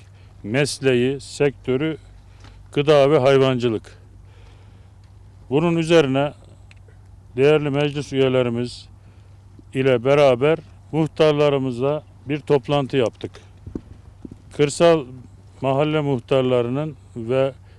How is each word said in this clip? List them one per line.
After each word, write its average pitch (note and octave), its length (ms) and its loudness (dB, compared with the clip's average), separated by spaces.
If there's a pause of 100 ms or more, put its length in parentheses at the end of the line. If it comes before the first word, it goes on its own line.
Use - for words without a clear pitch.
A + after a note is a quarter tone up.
(420)
mesleği, C3 760 -2
sektörü C#3+ 760 -4 (760)
gıda C#3+ 380 4
ve D#3 80 4
hayvancılık. B2+ 800 0 (1500)
Bunun E3 260 0
üzerine D3 560 0 (1040)
değerli D3 340 2
meclis C#3+ 420 -4
üyelerimiz B2+ 760 -2 (880)
ile C3 300 0
beraber C#3 540 4 (340)
muhtarlarımızla D3 1120 0 (260)
bir D3 120 -6
toplantı C#3+ 560 -2
yaptık. A2 340 -4 (1200)
Kırsal D#3 540 2 (540)
mahalle D3+ 400 0
muhtarlarının C3 960 -2 (200)
ve C3 360 -2 (260)